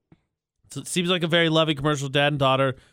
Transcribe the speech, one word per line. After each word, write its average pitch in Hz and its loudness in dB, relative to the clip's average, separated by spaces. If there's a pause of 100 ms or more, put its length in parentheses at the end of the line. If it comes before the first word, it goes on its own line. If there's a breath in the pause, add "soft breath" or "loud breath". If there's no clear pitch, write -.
(720)
So 143 -12
it - -18
seems 175 -2
like 180 0
a 175 -2
very 170 2
loving 156 2
commercial, 143 -2
dad 143 0
and 143 -4
daughter, 131 2 (160)